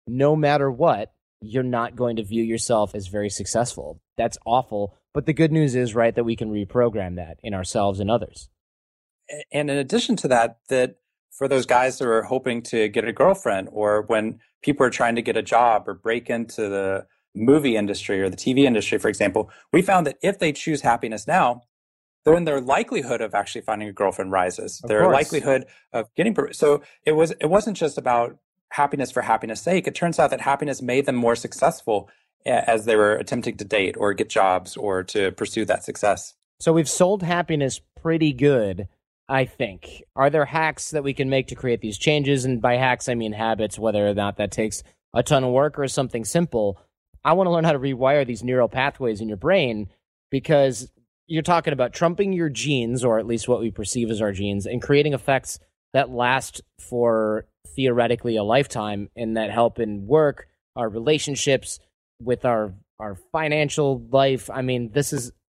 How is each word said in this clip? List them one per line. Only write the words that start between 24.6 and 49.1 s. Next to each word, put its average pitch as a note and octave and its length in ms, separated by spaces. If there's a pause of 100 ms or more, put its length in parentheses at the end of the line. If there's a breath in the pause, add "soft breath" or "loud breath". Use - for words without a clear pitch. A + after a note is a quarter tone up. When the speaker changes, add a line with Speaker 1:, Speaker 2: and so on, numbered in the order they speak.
Speaker 1:
Of - 60
Speaker 2:
Their G#2+ 160
Speaker 1:
course. F3+ 100
Speaker 2:
likelihood C#3 520 (260 soft breath)
of A2+ 240
getting G3 180
pro-, - 180
so D3 300 (240 loud breath)
it D#3 80
was, D#3+ 180
it D3+ 160
wasn't G3+ 280
just D3+ 220
about A#2+ 400 (340)
happiness C#3+ 400
for A#2+ 120
happiness' A2+ 380
sake. F#3 260
It - 80
turns E3+ 240
out D3 100
that C3 100
happiness C#3 420
made B2+ 240
them B2+ 100
more A#2 200
successful A2+ 760 (360 soft breath)
a-, A#2+ 240
as A2 160
they A2+ 100
were G#2+ 200
attempting A#2 420
to G#2 80
date G2 320
or G2+ 160
get G#2 160
jobs F#2 480
or F#2+ 260
to F#2+ 300
pursue A2 320
that F#2+ 180
success. - 500 (280)
Speaker 1:
So E3 100
we've D#3+ 160
sold F#3 360
happiness E3 580 (200)
pretty D#3+ 300
good, A2+ 560 (400)
I C3+ 160
think. G#2 600 (120)
Are C#3 140
there D3 160
hacks D#3 460
that D3+ 120
we C#3 100
can C3 160
make C3+ 180
to - 80
create A#2+ 260
these G#2+ 160
changes? C#3+ 480
And B2+ 160
by B2 160
hacks, B2+ 320
I B2 60
mean A2 180
habits, A2 440
whether G#2 300
or G#2 60
not G2+ 240
that G2+ 140
takes G#2+ 300 (320 soft breath)
a A#2+ 100
ton C3+ 200
of B2+ 80
work C#3+ 260
or C#3 120
something A#2+ 340
simple. A2 560 (460 soft breath)
I D3+ 80
wanna F3+ 180
learn E3 140
how D#3+ 80
to C3+ 60
rewire C3+ 460
these A#2+ 180
neural B2 260
pathways B2+ 500